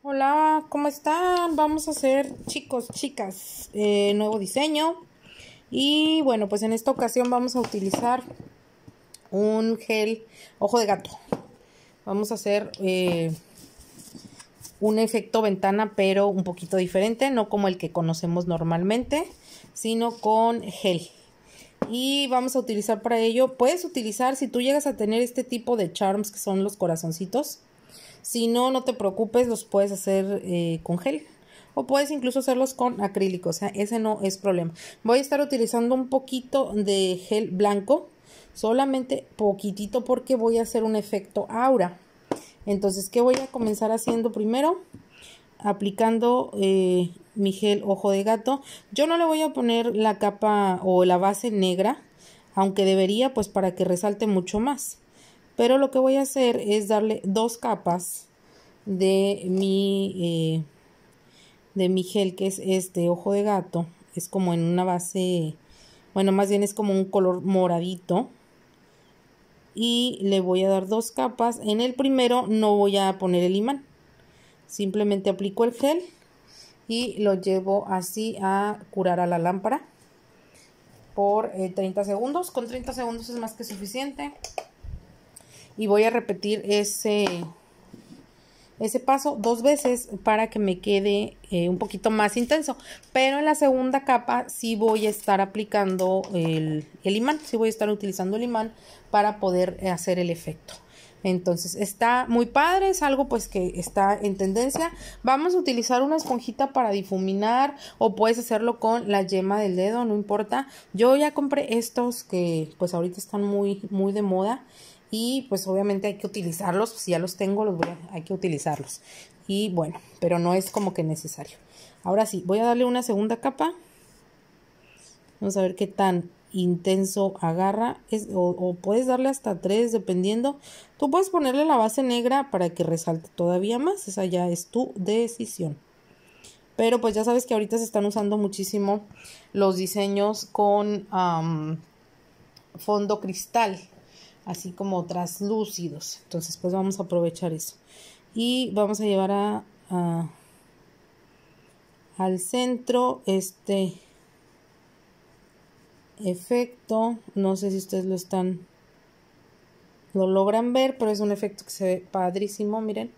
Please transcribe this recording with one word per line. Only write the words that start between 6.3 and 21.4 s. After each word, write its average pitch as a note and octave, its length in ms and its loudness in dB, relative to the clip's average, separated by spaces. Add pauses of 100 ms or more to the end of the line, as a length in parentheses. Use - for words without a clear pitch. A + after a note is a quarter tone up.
pues G#3 140 -2
en A3 100 0
esta A3+ 180 0
ocasión B3 400 0
vamos B3 240 0
a B3+ 60 0
utilizar A#3 640 -2 (1040)
un A3 480 0
gel A3 460 -2 (340)
ojo G3+ 220 2
de A3 60 2
gato. G3+ 240 -2 (920)
Vamos G#3 280 -2
a - 20 -4
hacer, G#3 460 -2
eh, F3+ 500 0 (1500)
un G#3+ 180 2
efecto A3 440 0
ventana, G3+ 520 2
pero G3 320 4
un F#3+ 160 0
poquito F3 340 -4
diferente, G#3 540 0
no A3 180 0
como G3+ 200 0
el F#3 100 -2
que E3 140 -6
conocemos E3+ 560 -2
normalmente, F#3+ 800 0 (460)
sino A3+ 360 -2
con A3+ 520 2
gel. F#3 460 -2 (800)